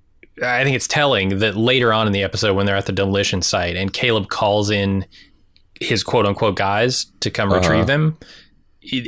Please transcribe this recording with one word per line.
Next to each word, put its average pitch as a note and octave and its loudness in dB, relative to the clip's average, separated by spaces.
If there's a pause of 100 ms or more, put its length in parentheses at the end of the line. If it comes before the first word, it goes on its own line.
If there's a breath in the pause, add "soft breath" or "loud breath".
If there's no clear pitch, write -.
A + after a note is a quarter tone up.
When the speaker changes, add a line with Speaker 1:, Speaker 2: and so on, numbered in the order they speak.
(440)
Speaker 1:
I B2 0
think C#3 0
it's - -4
telling G2+ 0
that G#2 0
later A#2+ 2
on A2 2
in G2+ 2
the G2 0
episode G2+ 0
when G2 2
they're G2 2
at G2 0
the - -4
demolition G2 0
site F2 -2
and F#2+ -4
Caleb A2 0
calls G#2 0
in G2 0 (760 soft breath)
his - -2
quote A2+ 2
unquote G2+ 0
guys G#2 -2 (120)
to A2 -4
come G#2 -2
Speaker 2:
Uh-huh. F#2 4
Speaker 1:
retrieve E2 2
them, D#3 0 (640 loud breath)
it, B2 -6